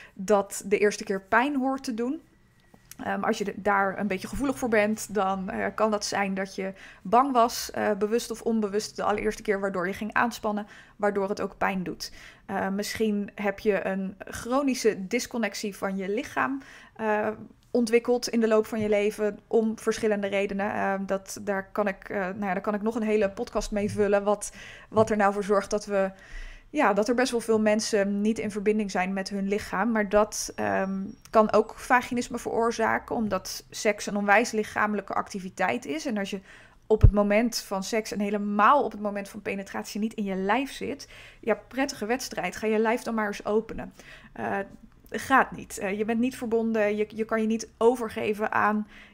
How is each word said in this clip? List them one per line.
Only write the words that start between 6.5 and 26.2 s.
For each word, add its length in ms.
je 180
bang 300
was, 380
eh, 280
bewust 320
of 120
onbewust, 540
de 60
allereerste 400
keer 180
waardoor 260
je 60
ging 200
aanspannen, 540
waardoor 320
het 120
ook 180
pijn 240
doet. 300
Eh, 220
misschien 680
heb 240
je 280
een 320
chronische 880
disconnectie 720
van 200
je 120
lichaam, 520
eh, 320
ontwikkeld 580
in 120
de 80
loop 180
van 140
je 80
leven 580
om 320
verschillende 480
redenen. 460
Ehm, 340
dat, 360
daar 300
kan 160
ik, 200
eh, 100
nou 260
ja, 80
daar 80
kan 140
ik 80
nog 120
een 80
hele 280
podcast 400
mee 200
vullen, 340
wat, 280
wat 220
er 60
nou 160
voor 120
zorgt 260
dat 160
we, 240